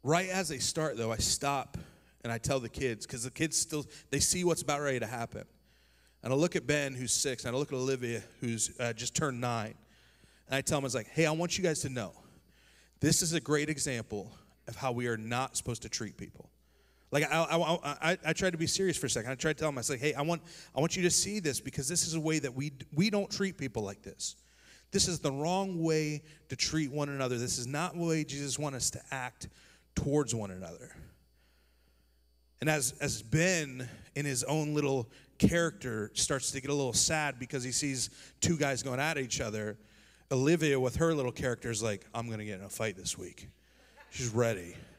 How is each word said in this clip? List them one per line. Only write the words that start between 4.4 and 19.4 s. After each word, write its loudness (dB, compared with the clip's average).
what's 2
about 0
ready 0
to -2
happen. -8
And 0
I 4
look 2
at -2
Ben, 0
who's -2
six, 0
and -2
I 2
look -2
at -2
Olivia, -2
who's, -2
uh, 0
just -8
turned 0
nine. -2
And 0
I 2
tell 2
them, 0
I 0
was -2
like, -2
"Hey, 4
I 6
want 0
you 0
guys 2
to -2
know, -4
this 4
is 0
a 2
great 0
example -4
of -12
how -2
we -2
are 0
not -2
supposed -6
to -12
treat -6
people." -16
Like, 2
I, 4
I, 0
I, 0
I, -2
I 2
tried 2
to -6
be 0
serious 0
for -2
a -2
second. -2
I -4
tried 0